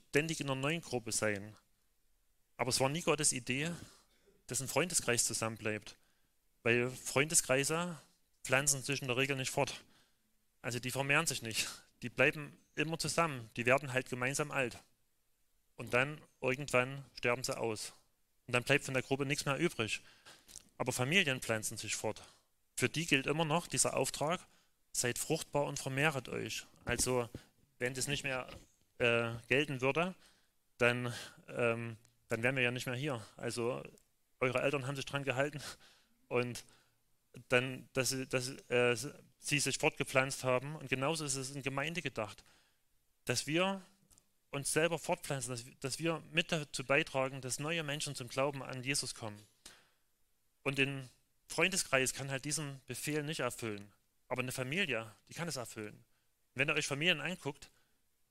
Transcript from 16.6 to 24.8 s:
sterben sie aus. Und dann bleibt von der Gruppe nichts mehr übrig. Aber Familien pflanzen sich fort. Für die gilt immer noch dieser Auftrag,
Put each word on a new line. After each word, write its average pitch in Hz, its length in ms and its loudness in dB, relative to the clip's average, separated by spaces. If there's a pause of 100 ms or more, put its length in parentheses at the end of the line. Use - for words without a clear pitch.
sterben 120 260 0
sie 127 140 -4
aus. 113 360 -4 (540)
Und 120 60 -4
dann 123 100 2
bleibt 143 220 4
von 135 80 -6
der 127 100 0
Gruppe 139 220 0
nichts 143 200 -2
mehr 139 120 0
übrig. 143 440 0 (800)
Aber 127 140 0
Familien 139 480 2
pflanzen 110 360 -2
sich - 180 -6
fort. - 280 -4 (540)
Für 127 100 2
die 160 180 0
gilt 135 220 2
immer 151 160 2
noch 160 240 2
dieser - 300 2
Auftrag, 143 420 0 (540)